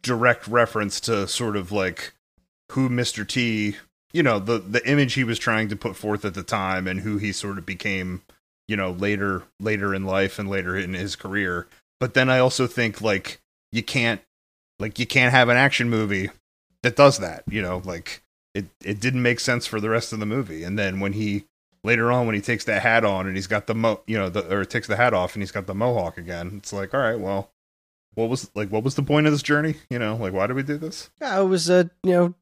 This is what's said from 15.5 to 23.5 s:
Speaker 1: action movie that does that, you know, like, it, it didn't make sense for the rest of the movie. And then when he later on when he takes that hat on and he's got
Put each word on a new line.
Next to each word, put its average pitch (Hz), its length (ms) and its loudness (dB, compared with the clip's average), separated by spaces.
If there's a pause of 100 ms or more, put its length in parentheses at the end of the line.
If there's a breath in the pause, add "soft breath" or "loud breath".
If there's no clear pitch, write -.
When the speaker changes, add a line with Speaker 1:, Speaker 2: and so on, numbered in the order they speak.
Speaker 1:
action 127 320 4
movie 101 400 0 (540)
that 123 140 0
does 139 240 8
that, 85 280 -8
you 104 140 -2
know, 90 240 -2
like, 85 340 -10 (340)
it, 95 120 -4 (180)
it 101 160 -4
didn't 127 220 0
make 120 180 2
sense 120 260 0
for 107 140 -4
the 107 80 -2
rest 113 240 0
of 110 80 -6
the 107 60 -4
movie. 101 380 -4
And 98 140 -4
then 95 220 -2
when 98 140 -2
he 104 300 -2 (400)
later 117 260 2
on 123 160 2
when 110 80 0
he 101 60 0
takes 117 240 -4
that 101 180 0
hat 113 220 4
on 95 240 0
and 92 80 -4
he's 92 100 -4
got 104 220 -2